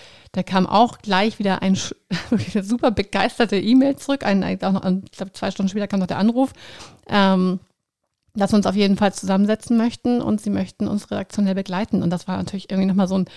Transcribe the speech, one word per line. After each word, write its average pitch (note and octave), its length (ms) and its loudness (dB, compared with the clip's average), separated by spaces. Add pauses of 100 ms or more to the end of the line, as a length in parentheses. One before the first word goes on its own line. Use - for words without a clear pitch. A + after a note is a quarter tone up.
(320)
da F#3 100 -4
kam F#3 240 0
auch A#3 320 2
gleich G#3 400 -2
wieder G3 240 -2
ein F#3+ 120 2
sch-, - 200 -6 (180)
<laughs> - 180 -6
wirklich - 240 -2
eine G3 120 -2
super A#3+ 240 2
begeisterte G#3 680 0
E-Mail C4 380 4
zurück. - 280 -4
Ein, G3 200 2
ein, F#3+ 180 -4
auch F#3+ 100 0
noch, F#3+ 120 -2
ich F#3 280 -2
glaub, G3 220 -12
zwei G3 160 -6
Stunden F#3+ 200 -2
später G3+ 180 -4
kam G3+ 120 -2
noch F#3 60 -2
der - 120 -4
Anruf, A#3 340 2 (560)
ähm, F#3+ 520 2 (720)
dass G3 180 0
wir A3 60 6
uns G3 80 4
auf G3 100 0
jeden G3+ 220 2
Fall G3+ 160 2
zusammensetzen G3+ 640 0
möchten A#3+ 420 0
und G#3+ 200 0
sie G#3 100 -4
möchten F#3+ 360 -4
uns - 240 -4
redaktionell G3+ 440 -2
begleiten. F#3+ 480 -2
Und E3+ 80 0
das F3 180 -6
war F#3 80 -4
natürlich F#3+ 340 -8
irgendwie F#3+ 160 0
nochmal F#3+ 220 2
so F#3+ 80 0
ein F#3+ 80 2 (120)